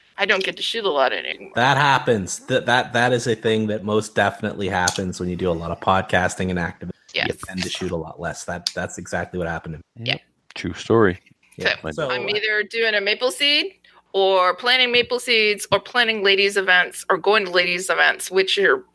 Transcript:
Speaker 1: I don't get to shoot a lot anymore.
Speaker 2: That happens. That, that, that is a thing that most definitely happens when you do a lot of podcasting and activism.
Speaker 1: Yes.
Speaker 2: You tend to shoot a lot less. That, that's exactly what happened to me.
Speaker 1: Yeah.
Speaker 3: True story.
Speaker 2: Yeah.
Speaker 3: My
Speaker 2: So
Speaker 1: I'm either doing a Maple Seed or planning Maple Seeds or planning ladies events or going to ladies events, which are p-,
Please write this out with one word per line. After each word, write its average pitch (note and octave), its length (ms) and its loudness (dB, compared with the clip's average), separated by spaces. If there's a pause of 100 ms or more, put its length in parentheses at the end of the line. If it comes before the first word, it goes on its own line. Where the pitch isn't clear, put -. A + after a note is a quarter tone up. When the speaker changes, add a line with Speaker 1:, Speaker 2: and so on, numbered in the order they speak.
(180)
Speaker 1:
I G3 80 -2
don't F#3+ 200 2
get F3 120 -4
to - 60 -8
shoot A3 220 -4
a F#3+ 40 0
lot C3+ 220 2
anymore. F#2+ 440 -8
Speaker 2:
That C3 220 4
happens. B2+ 720 2
That, C3 200 0
that, A#2+ 260 2
that B2 180 2
is B2 160 0
a A2+ 80 0
thing A2 320 0
that G#2 160 -4
most G#2+ 320 -2
definitely G2+ 540 -2
happens F2+ 500 -2
when F2+ 80 -4
you F2+ 80 -4
do F2+ 160 0
a - 20 0
lot E2 180 -4
of E2 100 -8
podcasting F#2 680 0
and F2+ 80 -2
activism. F2 380 -6 (180)
Speaker 1:
Yes. - 140 -2
Speaker 2:
You - 60 -4 (140)
tend F#2 160 -8
to - 60 -6
shoot F2+ 220 -6
a E2+ 60 -4
lot D#2+ 220 -10
less. E2 260 -8
That, F2 280 -6
that's F2 240 -8
exactly F2+ 400 -8
what E2+ 120 -4
happened E2 260 -8
to - 20 -12 (240)
me. A#2 120 -10
Speaker 1:
Yeah. - 40 -4 (380)
Speaker 3:
True F#2 180 -6
story. G#2 460 2 (380)
Speaker 2:
Yeah. - 260 0
Speaker 3:
My - 80 -6
Speaker 2:
So D3+ 180 -4
Speaker 1:
I'm G3 200 -4
either G#3 340 -2
doing A3+ 320 -2
a G#3 60 0
Maple G#3 280 0
Seed D4 440 0 (400)
or F#3+ 420 4
planning B3 360 2
Maple A#3+ 280 0
Seeds G#3+ 520 0
or G3 80 4
planning A3 440 0
ladies G3 340 2
events F#3 520 2
or F#3+ 80 2
going G3+ 280 2
to F3+ 60 -6
ladies F3+ 380 0
events, D#3+ 420 2
which F#3+ 260 2
are F3+ 220 4
p-, - 40 -14 (100)